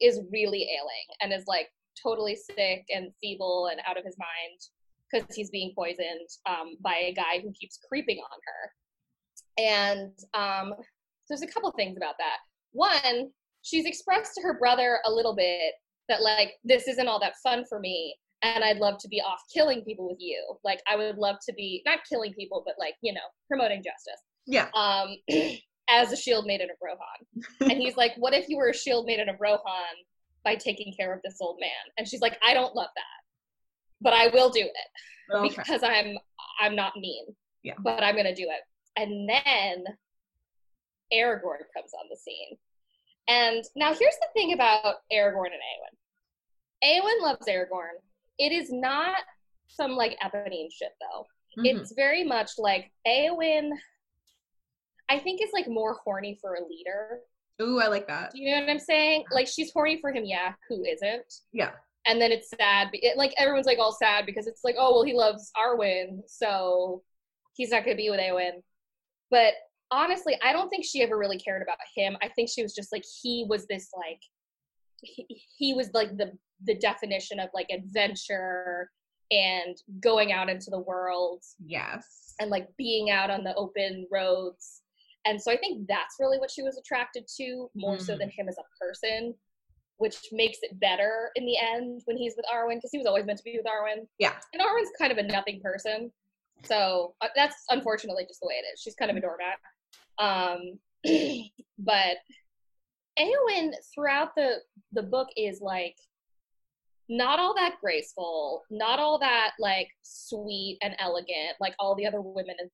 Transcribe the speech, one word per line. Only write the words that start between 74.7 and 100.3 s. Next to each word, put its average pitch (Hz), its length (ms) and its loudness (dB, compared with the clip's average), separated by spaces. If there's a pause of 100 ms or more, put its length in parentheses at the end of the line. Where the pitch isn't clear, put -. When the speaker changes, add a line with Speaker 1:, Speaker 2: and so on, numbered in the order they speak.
Speaker 1:
he, - 240 -18 (320)
he 277 160 0
was, 247 200 0
like, 214 240 2
the, 202 140 -2 (320)
the 214 140 2
definition 202 640 -2
of, 180 140 -6
like, 185 180 -4
adventure 185 1200 -4 (420)
and 185 440 2 (240)
going 214 320 6
out 185 180 0
into 185 200 -6
the 190 100 -4
world. 180 640 -2 (220)
Speaker 2:
Yes. - 760 -10
Speaker 1:
And, 214 100 -2
like, 190 280 -2
being 220 320 0
out 196 200 2
on 196 140 -2
the 185 120 -4
open 190 560 -4
roads. 185 680 0 (440)
And 208 160 0
so 233 100 0
I 240 60 6
think 233 320 -6
that's - 320 -2
really 539 180 4
what 262 120 -4
she 277 120 -8
was 269 140 -4
attracted 247 480 -6 (120)
to, 254 380 -8
more 196 240 -4
so 185 160 -4
Speaker 2:
Mm. 190 40 -6
Speaker 1:
than 196 100 -6
him 196 180 -8
as 180 100 -8
a - 60 -14 (160)
person, 220 560 -4 (600)
which 214 200 -2 (140)
makes 226 300 0
it 190 180 -10
better 208 560 2
in 247 100 -2
the 240 120 0
end 240 480 -2
when 233 120 -2
he's 233 200 -4
with - 80 -6
Arwen, 233 360 -2
'cause - 100 -12
he 294 60 -4
was 254 100 -2
always 202 180 2
meant 208 140 -4
to - 40 -20
be 233 140 -10
with 220 80 -4
Arwen. 220 420 -4 (120)
Speaker 2:
Yeah. - 200 2 (140)
Speaker 1:
And 330 80 -2
Arwen's 427 360 2
kind 277 140 2
of 226 60 -2
a 202 60 0
nothing 202 380 -2
person. 214 520 -6 (500)
So, 185 580 2
uh, 220 140 -2
that's 294 340 2
unfortunately 214 560 -2
just - 140 -20
the 180 80 -6
way 135 80 -2
it 117 180 -4
is. - 80 -18
She's 220 140 -14
kind 214 160 0
of 196 60 -4
a 175 40 -4
doormat. 180 380 -6 (580)
Um, 180 640 0 (240)